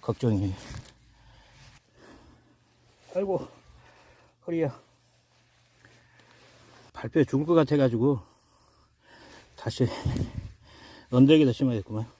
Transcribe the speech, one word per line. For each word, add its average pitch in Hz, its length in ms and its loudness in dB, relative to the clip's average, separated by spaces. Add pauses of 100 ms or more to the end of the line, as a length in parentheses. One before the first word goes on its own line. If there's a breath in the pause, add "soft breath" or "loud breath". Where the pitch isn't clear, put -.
걱정이. 101 520 -2 (2500 soft breath)
아이고, 185 320 -2 (1000 soft breath)
허리야. 160 320 -2 (2250 soft breath)
발뼈 143 320 0
죽을 143 200 -2
것 170 80 0
같아가지고 135 640 2 (1400 loud breath)
다시 - 300 -4 (1300 loud breath)
언덕에다 135 400 6
심어야겠구만. 113 560 -4 (120)